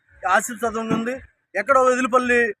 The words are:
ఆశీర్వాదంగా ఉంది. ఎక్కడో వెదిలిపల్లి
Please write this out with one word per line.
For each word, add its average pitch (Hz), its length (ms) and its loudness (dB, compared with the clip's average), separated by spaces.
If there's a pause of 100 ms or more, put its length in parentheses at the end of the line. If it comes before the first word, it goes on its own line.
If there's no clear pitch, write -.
(300)
ఆశీర్వాదంగా 220 680 -2
ఉంది. 226 200 -6 (400)
ఎక్కడో 262 260 0
వెదిలిపల్లి 247 800 2